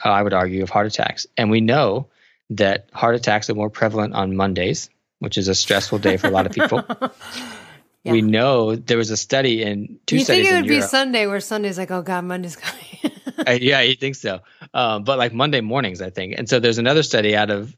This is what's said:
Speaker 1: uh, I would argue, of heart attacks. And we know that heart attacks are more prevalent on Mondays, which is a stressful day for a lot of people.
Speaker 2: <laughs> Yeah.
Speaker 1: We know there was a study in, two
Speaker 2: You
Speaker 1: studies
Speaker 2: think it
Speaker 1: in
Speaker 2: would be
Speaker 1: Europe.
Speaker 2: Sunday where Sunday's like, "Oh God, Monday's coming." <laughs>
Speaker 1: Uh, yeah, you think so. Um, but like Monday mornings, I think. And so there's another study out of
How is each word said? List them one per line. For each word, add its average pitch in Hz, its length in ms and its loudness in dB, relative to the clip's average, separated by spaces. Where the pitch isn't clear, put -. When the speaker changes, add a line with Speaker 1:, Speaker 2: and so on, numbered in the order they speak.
Speaker 1:
uh, 104 60 2
I 101 140 4
would 101 100 0
argue, 92 300 0
of 92 60 -4
heart 104 180 0
attacks. - 400 -4
And 107 140 2
we 110 80 4
know 120 480 2
that 101 420 0
heart 120 220 2
attacks 107 340 0
are 107 60 -2
more 107 140 -2
prevalent 107 440 0
on 95 220 -2
Mondays, 98 540 -2
which - 180 -6
is 95 120 0
a 92 60 2
stressful 101 440 0
day 98 180 2
for 95 100 0
a 95 40 0
lot 95 140 2
of - 80 -4
people. 254 340 0
Speaker 2:
<laughs> 247 240 -6
Yeah. 117 100 0
Speaker 1:
We 113 80 4
know 113 560 2
there 120 200 0
was 110 140 0
a 107 60 -2
study 131 440 2
in, 104 440 -4
two 240 120 0
Speaker 2:
You 269 60 4
Speaker 1:
studies 359 220 4
Speaker 2:
think 381 80 4
it - 40 4
Speaker 1:
in 339 40 2
Speaker 2:
would 247 80 -2
be 294 60 4
Speaker 1:
Europe. - 140 0
Speaker 2:
Sunday 254 380 2
where 202 140 -2
Sunday's 202 360 -4
like, 185 140 -6
"Oh 180 100 -4
God, 180 220 -4
Monday's 180 320 -8
coming." - 300 -12
<laughs> 302 80 -2
Speaker 1:
Uh, 127 40 4
yeah, 127 280 2
you 127 160 2
think 135 200 -6
so. 95 260 -6
Um, 110 320 -2
but 135 120 2
like 120 160 0
Monday 135 280 0
mornings, 107 400 -4
I 95 80 -8
think. 95 280 -8
And 113 120 -6
so 127 100 4
there's 113 180 2
another 139 260 2
study 107 340 2
out 104 120 2
of 107 280 -4